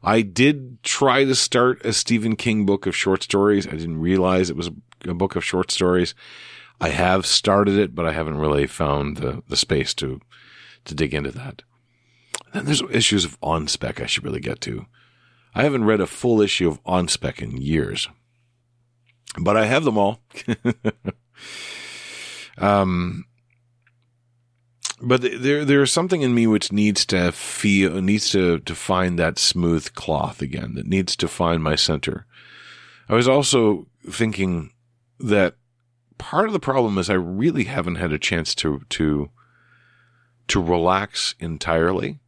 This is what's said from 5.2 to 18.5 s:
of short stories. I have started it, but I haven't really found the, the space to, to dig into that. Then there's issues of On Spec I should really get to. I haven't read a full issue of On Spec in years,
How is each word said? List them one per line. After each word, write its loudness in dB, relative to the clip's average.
of -4
short -2
stories. 2
I 0
have 2
started 2
it, 2
but -4
I 0
haven't -4
really 2
found -2
the, -6
the -4
space -2
to, -8
to -12
dig -2
into -4
that. -14
Then -6
there's 0
issues 2
of -12
On -2
Spec -6
I -6
should -4
really -6
get -8
to. -10
I 0
haven't 0
read 4
a -2
full 2
issue 2
of 0
On 2
Spec -6
in -8
years, -2